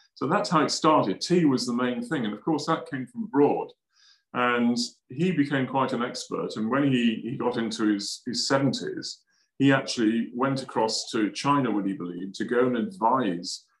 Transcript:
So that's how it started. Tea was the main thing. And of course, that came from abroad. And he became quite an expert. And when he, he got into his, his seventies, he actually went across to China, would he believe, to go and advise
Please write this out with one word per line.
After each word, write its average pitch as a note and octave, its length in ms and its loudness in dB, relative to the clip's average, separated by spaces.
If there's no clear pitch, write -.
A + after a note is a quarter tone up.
So C3 120 -4
that's G#3 240 0
how D#3 120 4
it C3 80 0
started. C#3 500 2
Tea F3 240 2
was B2+ 220 2
the B2 60 -2
main A#2+ 300 -2
thing. C3+ 220 -4
And G#2 100 -4
of - 80 -12
course, D3+ 240 -2
that - 240 -2
came C3 160 -6
from A2+ 180 -8
abroad. A2+ 440 2
And A#2+ 420 2
he E3+ 240 0
became C#3 340 0
quite B2+ 260 0
an A#2+ 100 -2
expert. - 540 -6
And A2 140 -2
when C#3 200 2
he, A#2 320 2
he A#2 140 -6
got A#2+ 200 -2
into A2+ 360 0
his, - 340 -4
his - 220 -4
seventies, - 680 -2
he C#3 140 6
actually A#2 640 0
went C3+ 280 -2
across - 480 -2
to G#2+ 200 0
China, C#3 400 0
would G2+ 160 0
he G2 60 0
believe, F2 420 -8
to G#2+ 100 -4
go B2 220 2
and B2 100 0
advise G#2 880 0